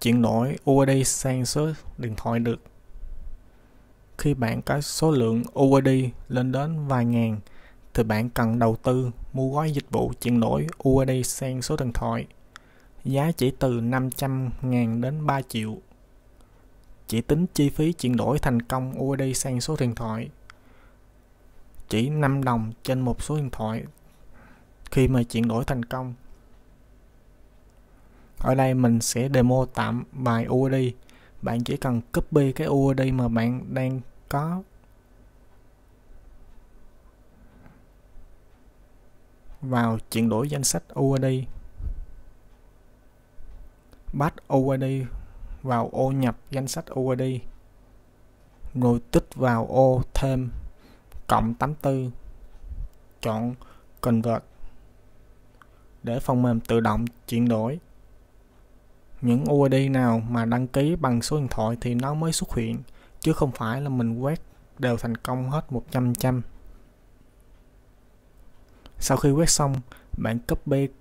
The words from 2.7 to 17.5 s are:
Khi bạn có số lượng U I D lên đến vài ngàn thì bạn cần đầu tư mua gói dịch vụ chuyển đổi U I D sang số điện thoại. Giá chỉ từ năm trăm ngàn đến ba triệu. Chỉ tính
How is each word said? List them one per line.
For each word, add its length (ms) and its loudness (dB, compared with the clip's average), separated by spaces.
Khi 160 2
bạn 280 -2
có 200 -2
số 300 0
lượng 320 2
U 220 6
I 60 8
D 300 2
lên 180 0
đến 360 -2
vài 180 2
ngàn 340 2
thì 100 2
bạn 260 0
cần 300 0
đầu 240 4
tư 280 0
mua 220 -2
gói 160 0
dịch 200 -4
vụ 300 0
chuyển 180 4
đổi 280 2
U 220 4
I 240 2
D 20 -2
sang 360 -4
số 160 -2
điện 160 -2
thoại. 340 -2
Giá 280 0
chỉ 200 2
từ 300 0
năm 300 0
trăm 380 -2
ngàn 400 0
đến 240 -4
ba 160 0
triệu. 360 -6
Chỉ 140 -2
tính 320 2